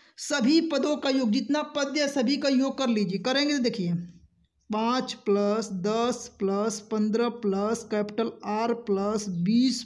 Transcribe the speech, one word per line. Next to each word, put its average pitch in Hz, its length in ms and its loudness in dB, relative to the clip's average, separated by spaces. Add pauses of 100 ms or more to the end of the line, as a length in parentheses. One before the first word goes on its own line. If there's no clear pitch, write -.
(180)
सभी 285 460 2
पदों 294 340 0
का 285 120 -2
योग, 262 220 2
जितना 269 300 0 (100)
पद 285 180 -2
दिया 285 200 0
सभी 277 280 0
का 294 140 0
योग 262 260 2
कर 262 120 0
लीजिए। 202 300 0
करेंगे 277 340 0
तो 285 80 0
देखिए 185 320 0 (760)
पाँच 240 520 -2
प्लस 208 480 2 (120)
दस 226 460 0 (120)
प्लस 202 400 0 (120)
पन्द्रह 214 380 2 (100)
प्लस 208 520 0
कैपिटल 208 400 -2 (140)
आर 220 280 0 (100)
प्लस 208 420 0 (180)
बीस 233 420 4